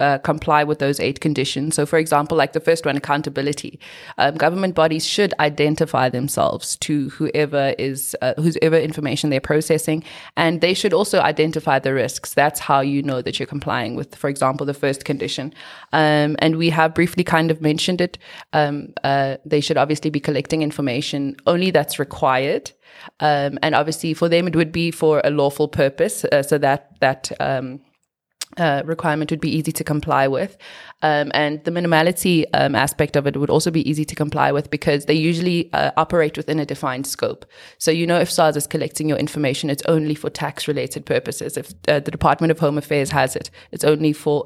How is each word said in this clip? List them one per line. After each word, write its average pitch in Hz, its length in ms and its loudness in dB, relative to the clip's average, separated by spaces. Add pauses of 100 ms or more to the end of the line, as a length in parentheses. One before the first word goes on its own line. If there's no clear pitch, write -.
uh, 143 160 4
comply 151 480 0
with 151 140 -2
those 143 200 0
eight 135 220 -2
conditions. 143 540 -2
So, 147 100 0
for 165 120 2
example, 156 400 0
like, 147 140 2
the 156 80 -2
first 165 260 2
one, 139 120 0
accountability. 143 840 -4 (380)
Um, 143 180 2
government 175 400 0
bodies 160 320 2
should 202 320 0
identify 147 720 2
themselves - 720 -2
to 147 300 -2
whoever 143 680 -2
is, 135 420 -6
uh, 127 140 0
whoever 160 420 2
information 151 520 -2
they're 135 100 2
processing, 156 640 0 (320)
and 165 240 2
they 175 140 2
should 185 200 0
also 185 280 2
identify 156 580 2
the 135 140 -2
risks. 123 400 -4
That's 151 260 2
how 139 220 2
you 139 200 0
know 135 200 -2
that 120 180 -4
you're 135 80 -6
complying 123 480 -4
with, - 180 -8
for - 160 -4
example, 135 360 -2
the 143 80 -2
first 139 320 -2
condition. 143 480 -6 (400)
Um, 151 460 4
and 160 180 2
we 165 140 2
have 160 220 2
briefly 175 300 2
kind 165 260 2
of 156 120 -2
mentioned 160 400 0
it. 175 160 -4 (340)
Um, 147 220 2 (300)
uh, 139 420 0
they 151 160 2
should 151 160 -2
obviously 147 320 0
be 147 100 -2
collecting 151 440 -2
information 139 840 -4
only 175 240 2
that's 156 300 0
required. 139 720 -2 (480)
Um, 143 420 0
and 151 140 2
obviously 156 400 0
for 170 120 2
them, 170 200 4
it 160 80 -2
would 160 160 2
be 170 180 0
for 156 340 2
a 143 60 2
lawful 143 380 2
purpose, 147 580 0
uh, 143 160 4
so 147 160 2
that, 143 420 0
that, 135 400 0
um, 135 420 -4 (760)
uh, 147 280 0
requirement 156 460 -2
would 160 100 -4
be 160 80 -2
easy 156 220 -2
to 156 120 -4
comply 139 440 0
with. 139 320 -4 (420)
Um, 147 320 2
and 151 300 0
the 170 80 -4
minimality, 170 800 2
um, 139 220 2
aspect 143 400 0
of 143 100 2
it 139 100 -2
would 139 140 -2
also 156 220 2
be 160 180 0
easy 151 160 -2
to - 80 -8
comply 139 380 0
with 143 180 -2
because 147 360 0
they 156 100 4
usually, 170 580 0
uh, 139 240 2
operate 160 400 2
within 156 220 -2
a 143 60 -2
defined 135 420 -6
scope. - 400 -4 (320)
So, - 100 -2
you 165 160 2
know, 170 140 4
if 170 100 2
sars 156 260 4
is 147 120 -4
collecting 156 420 -4
your 147 80 2
information, 143 540 -2
it's 139 160 -4
only 156 260 2
for 147 160 -6
tax-related 139 760 -6
purposes. - 540 -4
If, - 160 -10 (140)
uh, 147 140 4
the - 100 -6
Department 160 400 2
of 156 80 -2
Home 151 180 2
Affairs 143 320 0
has 135 260 2
it, - 140 -8 (220)
it's - 120 -8
only 151 300 4
for 147 320 -2